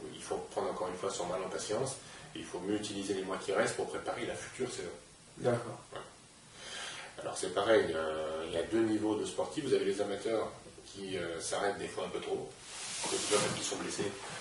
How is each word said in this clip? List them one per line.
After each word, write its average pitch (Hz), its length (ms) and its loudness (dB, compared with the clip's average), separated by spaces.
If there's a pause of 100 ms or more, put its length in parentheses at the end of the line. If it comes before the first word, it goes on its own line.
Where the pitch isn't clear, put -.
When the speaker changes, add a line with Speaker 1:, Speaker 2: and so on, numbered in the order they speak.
(140)
Speaker 1:
il - 80 -10
faut 98 140 -2 (160)
prendre 95 180 0
encore 90 180 -2
une 90 80 -4
fois 98 140 0
son 87 160 -2
mal 90 180 0
en 92 40 -4
patience, 104 480 0 (400)
et - 20 -4
il - 60 -6
faut - 160 -6
mieux 98 160 2
utiliser 101 380 -2
les 95 100 0
mois 95 140 -2
qui - 140 0
restent 110 220 6
pour - 140 -2
préparer - 380 -2
la - 80 -4
future - 360 -4
saison. 90 180 -6 (500)
Speaker 2:
D'accord. 120 420 2 (100)
Speaker 1:
Voilà. - 140 -8 (1160)
Alors - 140 -4
c'est - 160 0
pareil, 104 420 8
euh, 78 520 0
il 85 60 -4
y 85 40 0
a 82 60 4
deux 110 200 4
niveaux 107 340 4
de 95 80 2
sportifs. - 400 0
Vous 101 100 6
avez 95 100 4
les 98 160 2
amateurs 104 500 2 (360)
qui, 95 320 -6
euh, 82 220 -2
s'arrêtent 95 380 2
des 85 100 -2
fois - 160 -4
un 90 60 -4
peu - 100 -2
trop, - 280 -2 (560)
que - 120 0
ce - 120 0
soit 104 100 6
parce - 160 4
qu'ils - 100 -2
sont - 120 0
blessés, - 360 -2 (280)